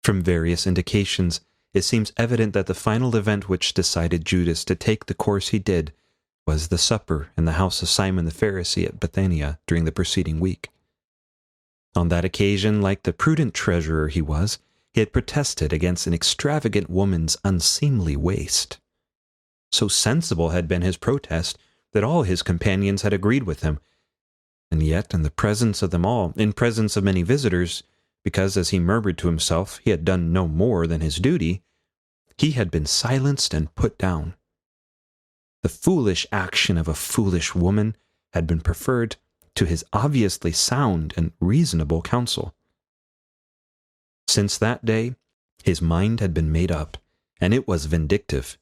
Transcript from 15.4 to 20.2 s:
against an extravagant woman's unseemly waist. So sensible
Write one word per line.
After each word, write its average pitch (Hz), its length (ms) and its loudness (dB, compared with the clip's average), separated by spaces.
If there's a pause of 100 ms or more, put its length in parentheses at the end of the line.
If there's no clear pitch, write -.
against 87 340 0
an 85 60 0
extravagant 113 760 0
woman's 90 540 0
unseemly 95 720 2
waist. - 640 -2 (960)
So 107 160 2
sensible 98 600 0